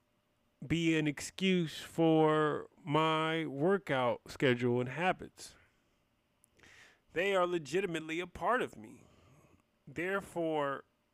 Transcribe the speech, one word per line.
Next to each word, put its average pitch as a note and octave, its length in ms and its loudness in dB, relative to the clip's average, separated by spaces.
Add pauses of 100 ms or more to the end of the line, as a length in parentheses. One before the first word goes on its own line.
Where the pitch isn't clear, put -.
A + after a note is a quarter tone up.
(680)
be E3 320 2
an D3+ 80 2
excuse F3 720 0
for D#3 880 2 (180)
my D#3+ 640 0
workout C#3 800 0
schedule B2 540 2
and B2 80 -2
habits. D#3 680 -4 (1600)
They G3 220 -2
are F3+ 120 2
legitimately E3 720 -4
a F3+ 60 -6
part G3+ 360 -2
of A#2+ 140 -8
me. A2 280 -20 (880)
Therefore, D#3+ 920 -2 (300)